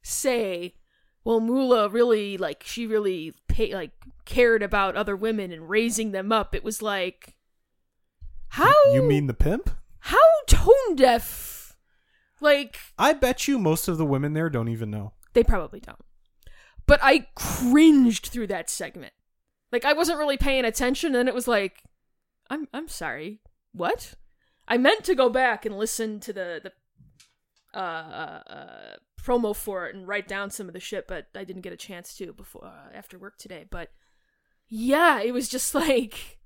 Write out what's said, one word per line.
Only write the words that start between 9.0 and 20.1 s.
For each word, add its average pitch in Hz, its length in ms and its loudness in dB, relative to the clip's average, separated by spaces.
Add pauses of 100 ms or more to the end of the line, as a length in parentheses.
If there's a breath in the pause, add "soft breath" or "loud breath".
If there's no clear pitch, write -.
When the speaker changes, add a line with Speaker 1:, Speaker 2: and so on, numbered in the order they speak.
Speaker 2:
mean 427 260 2
the 120 60 -2
pimp? 208 360 0 (300)
Speaker 1:
how - 200 2 (280)
tone 466 480 8
deaf? - 800 0 (640)
Like, 285 380 2 (200)
Speaker 2:
I 294 160 4
bet 254 340 0
you 277 100 2
most 165 300 0
of 170 100 -2
the 160 80 0
women 143 280 -2
there 160 160 -2
don't 117 200 -4
even 113 220 -8
know. 104 220 -10 (200)
Speaker 1:
They 233 100 4
probably 180 360 0
don't. - 200 -20 (840 soft breath)
But 285 160 6
I 269 340 4
cringed 262 920 4
through 233 200 -8
that 175 220 -6
segment. - 440 -12 (580)
Like, 240 140 -4
I 285 80 4
wasn't 320 260 0